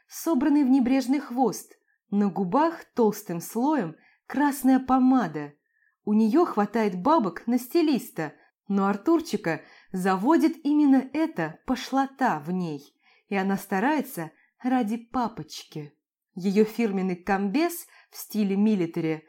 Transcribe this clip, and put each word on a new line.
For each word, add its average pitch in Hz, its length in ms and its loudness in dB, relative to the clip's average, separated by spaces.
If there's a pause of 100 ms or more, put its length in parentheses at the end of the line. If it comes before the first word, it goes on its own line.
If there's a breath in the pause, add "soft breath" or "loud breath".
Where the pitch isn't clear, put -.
собранные 294 580 0
в 247 40 2
небрежный 262 500 2
хвост. 240 560 -4 (360)
На 202 180 2
губах 220 640 -2
толстым 202 480 0
слоем 226 540 -2 (320 soft breath)
красная 262 520 2
помада. 254 760 2 (480)
У 208 100 -2
неё 220 320 4
хватает 208 560 -2
бабок 233 460 0
на 240 100 2
стилиста, 254 760 -2 (340 soft breath)
но 196 180 0
Артурчика 202 800 0 (280 loud breath)
заводит 208 720 0
именно 285 480 4
эта 294 540 -4
пошлота 262 760 -2
в 147 120 -8
ней, 170 440 -6 (340 soft breath)
и 202 60 -4
она 196 220 0
старается – 202 720 -2 (320 soft breath)
ради 247 360 0
папочки. - 960 -10 (400)
Её 196 300 2
фирменный 196 520 -2
комбез 202 720 -2 (240 soft breath)
в - 80 -20
стиле 202 380 -2
милитари – 170 720 0